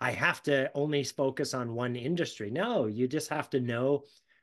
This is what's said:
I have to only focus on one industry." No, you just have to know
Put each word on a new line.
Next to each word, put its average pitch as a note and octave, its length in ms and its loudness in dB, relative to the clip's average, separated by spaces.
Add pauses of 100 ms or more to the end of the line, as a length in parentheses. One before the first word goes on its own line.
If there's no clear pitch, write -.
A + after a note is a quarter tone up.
I B2 100 0
have D#3+ 320 0
to C#3 300 2
only C#3+ 300 2
focus C3+ 500 0
on A#2+ 220 -2
one B2 200 0
industry." C3 540 -2
No, E3+ 380 0
you A2+ 200 2
just D3 220 -2
have D3+ 220 -4
to C#3 80 2
know B2+ 440 0 (400)